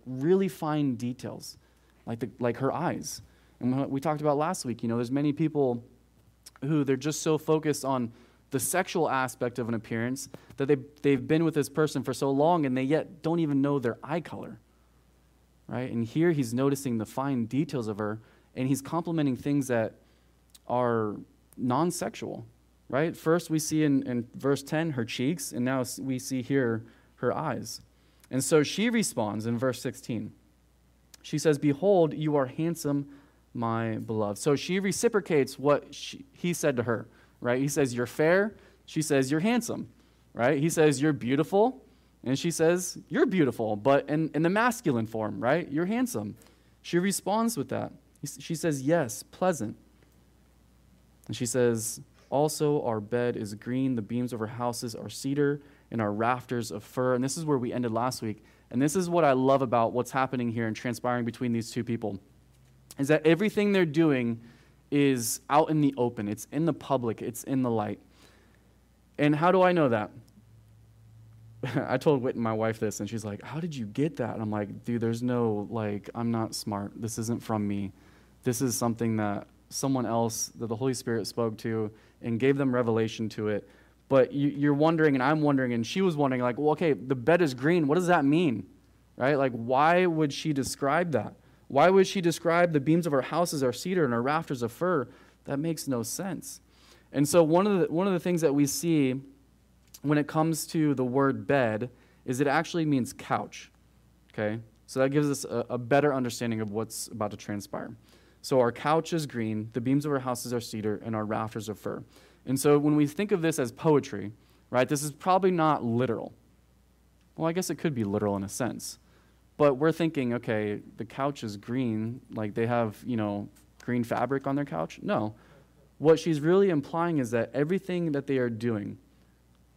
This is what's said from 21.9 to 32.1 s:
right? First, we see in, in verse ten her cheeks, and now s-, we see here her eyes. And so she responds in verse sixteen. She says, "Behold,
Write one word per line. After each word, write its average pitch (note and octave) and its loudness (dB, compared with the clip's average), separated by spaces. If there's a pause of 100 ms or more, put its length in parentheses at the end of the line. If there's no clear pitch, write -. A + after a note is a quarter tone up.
right? D3+ -2
First, E3 0
we D#3+ 2
see D#3 0
in, C#3 2
in A#2+ -2 (100)
verse C#3 0
ten D#3+ -2
her B2+ -2
cheeks, D3 -4
and B2 -4
now C3 0
s-, - -6
we C3 -4
see C3 -6
here A#2 0 (300)
her - 0
eyes. A#2 -6 (500)
And B2+ 0
so D3+ 4
she G3+ 0
responds A2 -2
in A#2 -2
verse B2 -2
sixteen. A2 -8 (880)
She - -6
says, D3 2
"Behold, D#3 4